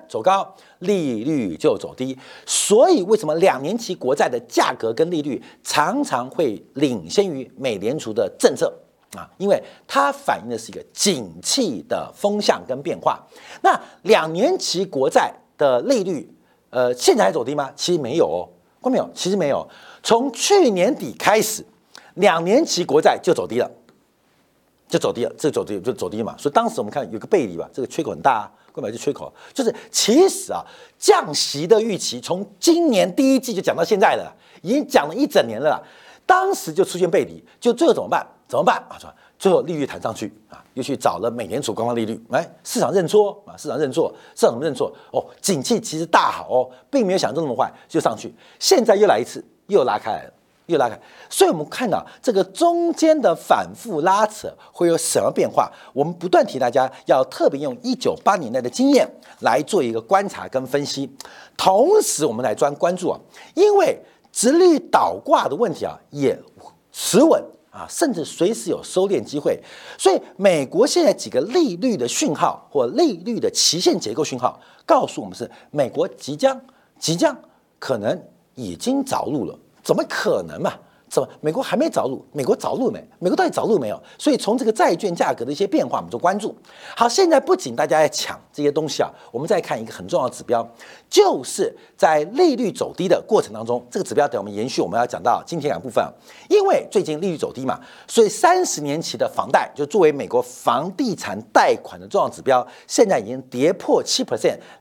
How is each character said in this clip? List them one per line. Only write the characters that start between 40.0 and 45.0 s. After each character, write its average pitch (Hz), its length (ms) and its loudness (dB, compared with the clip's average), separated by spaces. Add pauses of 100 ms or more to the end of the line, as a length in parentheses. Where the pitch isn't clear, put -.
上 113 120 -4
去 104 200 -8 (160)
啊， - 140 -20 (100)
又 135 80 -6
去 127 160 -4
找 87 220 -2
了 113 100 -2
美 117 160 -6
联 110 160 -6
储 113 120 -6
官 110 120 -4
方 120 100 -2
利 113 100 -2
率， 110 140 -8 (120)
哎， 156 160 -2 (160)
市 - 160 -6
场 143 120 0
认 180 160 0
错 202 380 2
啊， - 100 -20
市 - 140 -12
场 123 80 -4
认 143 140 -2
错， 143 200 0 (240)
市 - 60 -6
场 196 100 4
怎 117 60 -8
么 135 60 -6
认 156 100 -2
错？ 123 180 -2 (200)